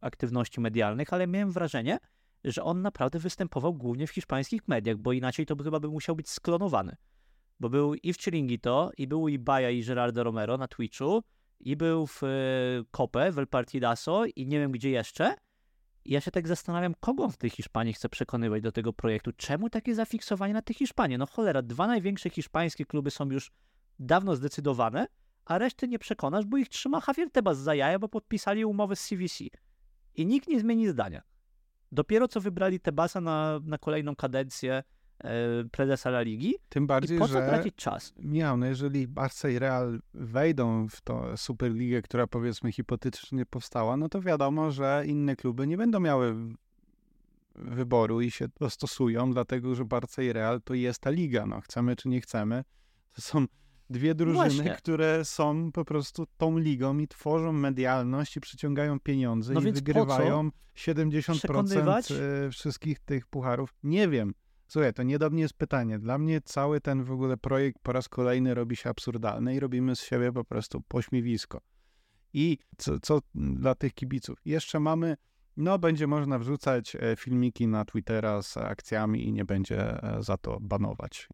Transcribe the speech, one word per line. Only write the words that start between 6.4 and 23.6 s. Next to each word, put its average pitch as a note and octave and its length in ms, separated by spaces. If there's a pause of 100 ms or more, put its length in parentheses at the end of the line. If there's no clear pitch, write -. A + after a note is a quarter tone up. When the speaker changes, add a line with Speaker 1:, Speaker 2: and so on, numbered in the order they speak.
Speaker 1:
Bo - 80
był C#3+ 260
i E3 180
w E3+ 40
Chiringuito, C#3 800
i C3+ 100
był D#3 220
i C#3+ 100
Baja, B2+ 320
i A#2+ 140
Gerardo A#2+ 400
Romero A2+ 340
na C3 100
Twitchu, D3 540 (420)
i C3+ 120
był D#3+ 300
w, - 160
e, C#3 40 (640)
Cope, C3+ 420
w D3 60
El C#3 80
Partidazo C3 800 (120)
i C3 100
nie D3 120
wiem C#3 140
gdzie B2+ 180
jeszcze. D3 440 (720)
I - 80
ja C#3+ 80
się F3+ 100
tak E3 180
zastanawiam, E3+ 520
kogo C4+ 240
on A#3+ 80
w - 40
tej A#2+ 140
Hiszpanii A2+ 420
chce - 160
przekonywać A2+ 540
do A2 100
tego A2+ 200
projektu. A2+ 440
Czemu F3+ 340
takie A3+ 240
zafiksowanie G#3 600
na - 80
tej - 140
Hiszpanii? F3+ 420
No C#3 80
cholera, E3+ 360
dwa A#2+ 240
największe G3 440
hiszpańskie D#3+ 540
kluby C#3+ 260
są C#3 200
już C3+ 200 (480)